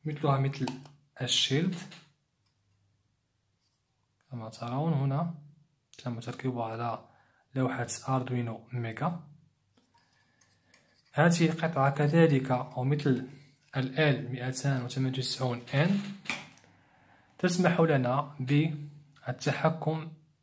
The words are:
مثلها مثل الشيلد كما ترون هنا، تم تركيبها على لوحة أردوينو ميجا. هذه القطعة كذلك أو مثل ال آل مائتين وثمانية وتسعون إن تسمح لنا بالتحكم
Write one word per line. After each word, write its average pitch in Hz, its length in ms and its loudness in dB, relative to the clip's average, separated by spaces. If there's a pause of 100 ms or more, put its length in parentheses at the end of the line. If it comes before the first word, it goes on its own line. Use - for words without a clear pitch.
مثلها 143 320 0
مثل 135 280 -2 (560)
الشيلد 151 540 0 (2500)
كما 113 180 -10
ترون 135 440 -2
هنا، 143 420 0 (640)
تم 117 220 -8
تركيبها 117 460 -4
على 113 400 -6 (500)
لوحة 127 320 -2 (200)
أردوينو 123 680 -4
ميجا. 123 460 -4 (1900)
هذه 165 360 6
القطعة 143 400 2
كذلك 147 600 4
أو 127 320 -2
مثل 135 440 2 (500)
ال 131 220 -2
آل 131 340 2
مائتين 131 500 -2
وثمانية 131 340 -2
وتسعون 123 440 -2 (120)
إن 180 260 2 (1400)
تسمح 175 420 4
لنا 139 580 2
بالتحكم 156 1700 -2 (320)